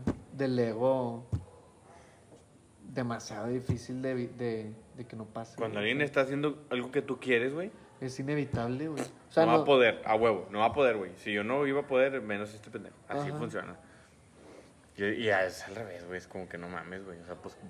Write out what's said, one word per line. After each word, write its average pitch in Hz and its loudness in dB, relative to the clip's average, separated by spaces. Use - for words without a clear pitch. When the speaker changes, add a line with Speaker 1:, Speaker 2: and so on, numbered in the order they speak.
Speaker 1:
del 131 0
ego 120 0
demasiado 117 -6
difícil 127 -4
de 131 -2
evi-, 123 -4
de, 113 -4
de 120 -12
que - -14
no 110 -10
pase, 113 -12
Speaker 2:
Cuando 107 -4
Speaker 1:
güey. 107 2
Speaker 2:
alguien 139 2
está 139 2
haciendo 143 0
algo 123 -2
que 139 0
tú 131 -4
quieres, 127 2
güey, 180 -6
Speaker 1:
Es 127 -8
inevitable, 135 -2
güey. 139 -4
O - -14
sea, 160 8
Speaker 2:
no 117 6
va 117 8
Speaker 1:
no 156 6
Speaker 2:
a - 0
poder, 127 8
a 110 4
huevo, 110 4
no 104 -2
va 110 6
a 117 4
poder, 127 4
güey. 92 -6
Si 110 -6
yo 104 0
no 135 0
iba 139 0
a 143 -4
poder, 135 4
menos 104 -6
este 107 -16
pendejo. 101 -12
Así 139 -4
Speaker 1:
Ajá. 147 -6
Speaker 2:
funciona. 95 -6
Y, 101 -2
y 110 0
es 95 2
al 101 -12
revés, 90 -10
güey, 90 -8
es 90 -18
como 92 -10
que 87 -12
no 87 -10
mames, 90 -10
güey. 90 -14
O 85 -18
sea, 90 -10
pues 92 -14